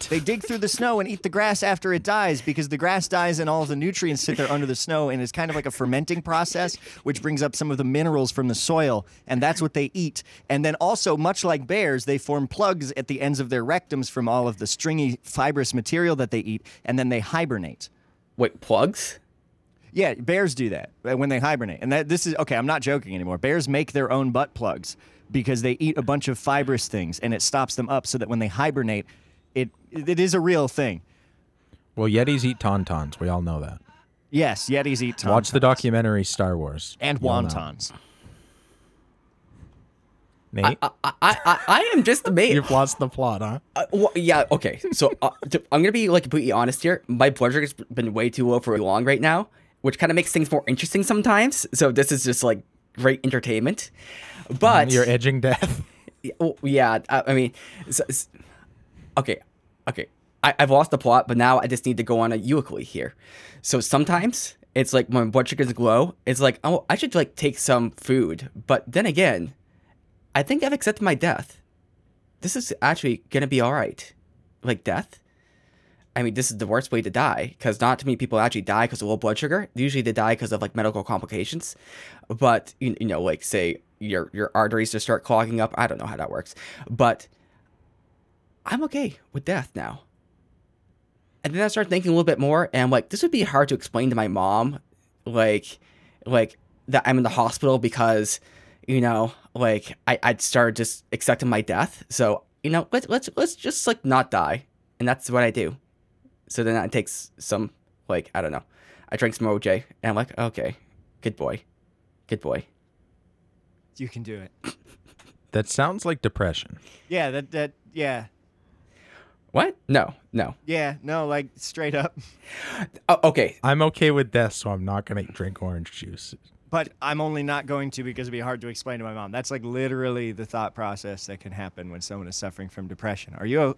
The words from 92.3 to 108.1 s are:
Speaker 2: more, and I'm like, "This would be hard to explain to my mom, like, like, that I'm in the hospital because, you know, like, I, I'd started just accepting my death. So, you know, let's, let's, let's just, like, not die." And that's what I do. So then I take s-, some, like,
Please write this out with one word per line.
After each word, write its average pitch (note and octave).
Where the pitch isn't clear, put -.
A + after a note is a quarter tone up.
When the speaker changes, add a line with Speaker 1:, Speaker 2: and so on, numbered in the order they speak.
Speaker 2:
more, D3+
and B2+
I'm B2+
like, B2
"This G3+
would E4+
be B3+
hard C#3+
to C#3
explain A#2+
to A#2+
my A2
mom, G2+
like, A2
like, A#2+
that B2+
I'm C3
in B2+
the A#2
hospital B2+
because, A2+
you C3
know, A#2
like, A2+
I, A#2+
I'd A#2+
started A#2+
just -
accepting B2
my A2
death. G#2
So, G#2+
you D3+
know, E3+
let's, B3+
let's, B3+
let's -
just, -
like, A#3
not C3
die." F2
And B2
that's B2+
what B2
I A#2
do. B2
So -
then A2+
I F2+
take A2
s-, -
some, -
like, F2